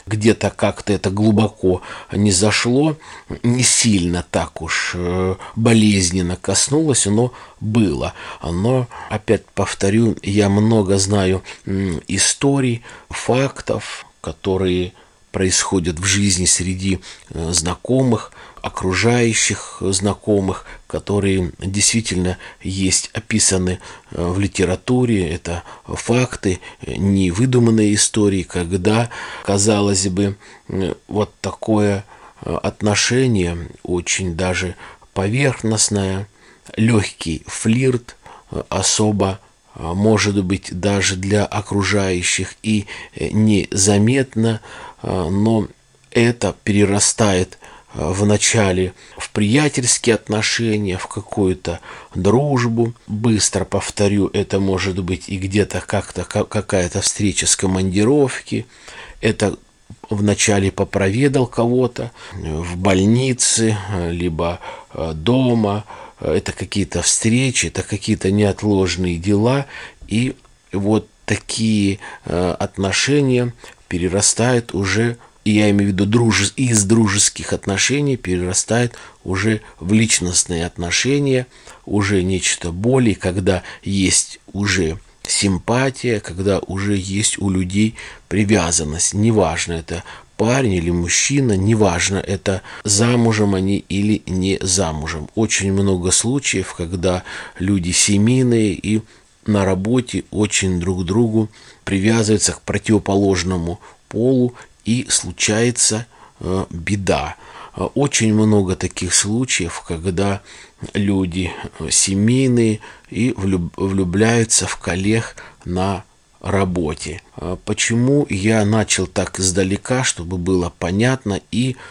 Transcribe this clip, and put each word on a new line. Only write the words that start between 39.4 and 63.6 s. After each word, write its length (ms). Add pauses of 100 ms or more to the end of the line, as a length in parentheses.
э, 60
может 600
быть, 360
даже 360
для 300
окружающих 1160
и, 220 (300)
э, 140
незаметно, 1300 (400)
э, 280
но 380 (440)
это 520
перерастает, 920 (360)
э, 180
вначале 840 (240)
в 140
приятельские 840
отношения, 840
в 100
какую-то 720 (360)
дружбу. 800 (140)
Быстро 580
повторю, 680
это 260
может 440
быть 240
и 100
где-то 480
как-то 380
ка-, 220
какая-то 560
встреча 460
с 80
командировки. 1120 (560)
Это 360 (520)
вначале 640
попроведал 760
кого-то, 640 (220)
э, 40
в 400
больнице, 1000 (140)